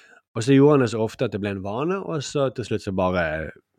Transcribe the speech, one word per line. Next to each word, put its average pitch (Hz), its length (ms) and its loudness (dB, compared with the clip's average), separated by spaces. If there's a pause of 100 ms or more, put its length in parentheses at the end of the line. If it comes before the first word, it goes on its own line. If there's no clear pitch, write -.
(360)
Og 110 80 -4
så 139 100 6
gjorde 143 220 8
han 131 80 4
det 113 80 0
så 113 100 -4
ofte 113 240 -4
at 107 60 -8
det 104 80 -6
ble 101 160 -4
en 95 80 -10
vane, 135 400 -4
og 165 180 -6
så 135 320 -2
til 120 100 -8
slutt 104 200 -4
så 101 100 -6
bare 92 300 0 (540)